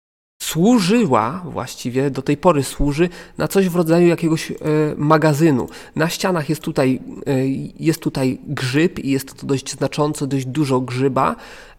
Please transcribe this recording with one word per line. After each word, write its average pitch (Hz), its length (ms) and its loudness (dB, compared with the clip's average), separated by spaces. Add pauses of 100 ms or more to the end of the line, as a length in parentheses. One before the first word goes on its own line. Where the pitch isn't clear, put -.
(420)
służyła, 180 1000 2
właściwie 127 680 -4
do 131 120 -6
tej 143 140 0
pory 151 260 2
służy, 143 460 0 (300)
na 156 100 -2
coś 196 200 2
w 170 80 -2
rodzaju 175 320 4
jakiegoś, 165 420 0
e, - 40 -6 (420)
magazynu. 151 720 4 (280)
Na 156 120 0
ścianach 175 400 -2
jest 156 140 -2
tutaj, 139 380 0 (260)
e, 135 200 0 (380)
jest 156 180 0
tutaj 135 440 -2
grzyb 143 520 0
i 135 120 -4
jest - 300 -4
to 135 60 -10
dość 135 260 -2
znacząco, 147 540 -2
dość 131 200 -2
dużo 131 340 0
grzyba, 131 560 0 (420)